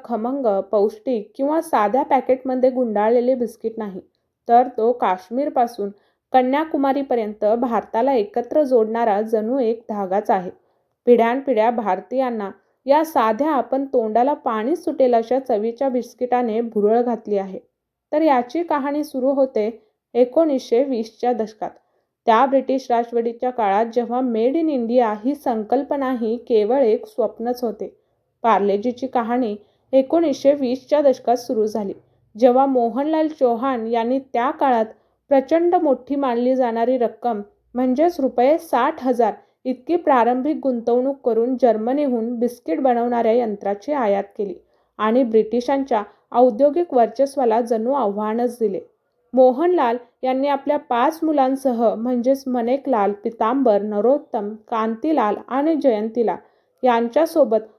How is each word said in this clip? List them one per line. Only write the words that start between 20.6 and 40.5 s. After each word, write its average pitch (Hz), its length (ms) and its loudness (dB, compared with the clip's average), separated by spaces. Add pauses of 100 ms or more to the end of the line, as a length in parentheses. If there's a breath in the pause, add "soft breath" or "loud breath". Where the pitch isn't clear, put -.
वीसच्या 240 500 -4
दशकात. 214 360 -8 (560)
त्या 226 200 4
ब्रिटिश 262 440 0
राजवटीच्या 233 600 -2
काळात 220 440 0
जेव्हा 240 280 -2
मेड 240 340 0
इन 320 140 0
इंडिया 233 460 0
ही 240 180 -4
संकल्पना 262 800 -2
ही 233 260 -4
केवळ 233 440 2
एक 226 240 0
स्वप्नच 233 580 -4
होते. 208 240 -6 (560)
पार्लेजीची 208 600 0
कहाणी 240 500 -2 (360 soft breath)
एकोणीसशे 277 640 2
वीसच्या 269 480 -2
दशकात 254 360 2
सुरू 220 280 -2
झाली, 214 260 -6 (440)
जेव्हा 254 300 4
मोहनलाल 277 640 0
चौहान 240 560 -2
यांनी 233 380 -2
त्या 247 280 -2
काळात 254 340 0 (440)
प्रचंड 320 440 2
मोठी 285 420 0
मानली 254 400 0
जाणारी 233 420 0
रक्कम 220 420 -4 (340)
म्हणजेच 262 460 0
रुपये 262 400 2
साठ 285 420 -2
हजार 233 300 0 (320 soft breath)
इतकी 262 320 -4
प्रारंभिक 262 600 2